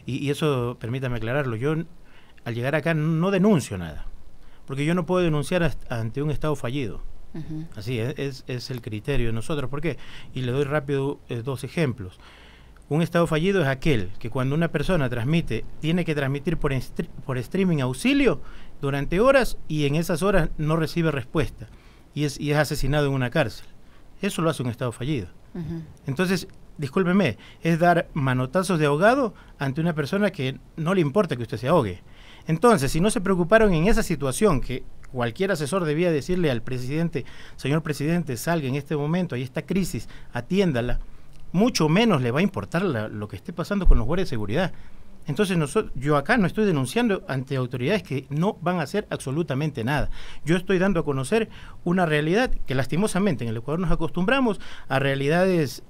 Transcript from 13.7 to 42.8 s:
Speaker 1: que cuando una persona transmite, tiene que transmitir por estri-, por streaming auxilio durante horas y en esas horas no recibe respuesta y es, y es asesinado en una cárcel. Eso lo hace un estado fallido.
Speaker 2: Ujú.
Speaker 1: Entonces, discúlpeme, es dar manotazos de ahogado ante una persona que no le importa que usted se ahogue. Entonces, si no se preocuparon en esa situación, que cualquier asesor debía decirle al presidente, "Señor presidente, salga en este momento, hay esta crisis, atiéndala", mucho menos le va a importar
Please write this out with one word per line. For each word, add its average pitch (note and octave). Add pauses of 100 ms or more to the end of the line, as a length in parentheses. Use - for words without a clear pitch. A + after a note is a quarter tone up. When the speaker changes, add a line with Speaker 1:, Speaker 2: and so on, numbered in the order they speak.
Speaker 1:
que A#2
cuando C3
una E3
persona D3+
transmite, A#2+ (160)
tiene E3
que D#3
transmitir C#3+
por C#3+
estri-, C3+ (160)
por C3
streaming E3+
auxilio A#3+ (420)
durante C#3+
horas C4 (100)
y D3+
en C#3+
esas E3
horas F#3+
no D#3
recibe D#3+
respuesta C3 (480)
y D3
es, C#3+
y D3
es D3
asesinado C#3+
en C#3
una C3
cárcel. C3+ (540)
Eso F#3+
lo E3
hace C#3
un B2
estado A#2
fallido. B2+ (260)
Speaker 2:
Ujú. E3 (220)
Speaker 1:
Entonces, F3+ (300)
discúlpeme, F3 (240)
es E3
dar E3+
manotazos C3+
de D3+
ahogado G3+ (260)
ante C3+
una E3+
persona F#3+
que C3 (200)
no E3
le F#3+
importa D3
que A#2+
usted A#2
se B2
ahogue. A#2+ (460)
Entonces, D#3+
si D#3
no G#3
se A#3
preocuparon F#3+
en D#3+
esa A3+
situación, C#3
que - (260)
cualquier B2+
asesor D#3
debía D#3+
decirle D3+
al A#2
presidente, C3 (320)
"Señor D3+
presidente, D3+
salga D#3+
en C3
este D3
momento, D#3
hay B2
esta C#3+
crisis, E3+ (240)
atiéndala", B2 (520)
mucho F3+
menos F3+
le A#2+
va C3+
a F#3
importar E3+